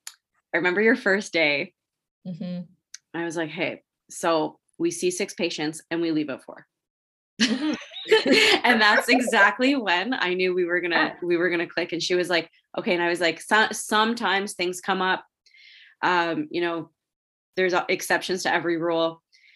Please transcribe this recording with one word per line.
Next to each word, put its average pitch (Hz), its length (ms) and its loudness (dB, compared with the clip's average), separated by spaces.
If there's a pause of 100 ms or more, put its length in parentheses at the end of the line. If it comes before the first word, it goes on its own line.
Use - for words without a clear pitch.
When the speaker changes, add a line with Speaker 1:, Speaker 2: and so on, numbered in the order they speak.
(540)
Speaker 1:
I 175 40 2
remember 180 220 2
your 226 160 4
first 202 380 0
day. 151 400 0 (520)
Speaker 2:
Mm-hmm. 180 360 -8 (500)
Speaker 1:
I 170 120 -6
was 165 120 -6
like, 165 140 -4
"Hey, 147 320 -6 (260)
so 160 500 0 (200)
we 170 120 0
see 180 200 -2
six 190 240 -6
patients 160 560 -4
and 165 100 -2
we 165 120 -2
leave 151 180 -2
at 123 140 -8
four." - 220 -20 (760)
Speaker 2:
Mm-hmm. 262 360 -2
Speaker 1:
<laughs> - 40 -14 (800)
And 226 160 4
that's 214 280 4
exactly 233 680 4
when 196 380 0
I 180 200 -2
knew 185 200 0
we 180 100 0
were 175 160 0
gonna, 170 160 -2
Speaker 2:
Yeah. 156 260 0
Speaker 1:
we 175 140 0
were 175 140 2
gonna 170 160 -2
click. 170 260 -6
And 160 100 -4
she 180 120 -2
was 180 140 0
like, 170 220 0 (260)
"Okay." 185 180 -2
And 175 80 0
I 175 60 2
was 170 120 0
like, 165 200 0
"So-, 214 320 2
sometimes 214 840 0
things 180 260 -4
come 190 220 -2
up, 185 220 0 (760)
um, 165 480 0
you 175 100 -4
know, 170 300 -4 (680)
there's, 185 180 2
uh, 180 140 2
exceptions 185 540 -2
to 160 100 0
every 170 260 0
rule. 165 440 -2 (340)